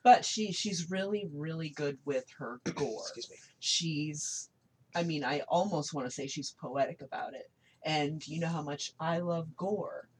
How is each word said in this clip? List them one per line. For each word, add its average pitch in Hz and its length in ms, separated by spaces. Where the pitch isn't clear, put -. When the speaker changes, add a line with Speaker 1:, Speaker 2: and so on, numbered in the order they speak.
Speaker 1:
But 247 220
she, 214 280
she's 170 360
really, 196 440
really 160 360
good 143 360
with 131 200
her 123 260
<clears throat> - 120
gore. 135 260
Speaker 2:
Excuse - 280
me. - 80
Speaker 1:
She's, 151 920
I 175 80
mean, 156 200
I 143 240
almost 175 460
wanna 127 180
say 135 160
she's - 320
poetic - 420
about - 320
it. - 160
And 151 420
you 156 140
know 165 60
how 165 140
much 147 380
I 165 200
love 170 360
gore. 190 540